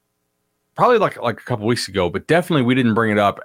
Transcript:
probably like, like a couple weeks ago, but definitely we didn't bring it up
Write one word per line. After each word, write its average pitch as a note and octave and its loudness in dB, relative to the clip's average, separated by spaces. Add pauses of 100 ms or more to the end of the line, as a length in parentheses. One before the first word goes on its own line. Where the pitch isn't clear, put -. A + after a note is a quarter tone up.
(760)
probably A3+ 2
like, F3+ -2
like A2+ -4
a - -20
couple G#2 -6
weeks A2+ -2
ago, F#2 0
but F#2+ -8
definitely E3 2
we B2 2
didn't A#2+ 2
bring A2+ 0
it G#2 2
up G2+ 0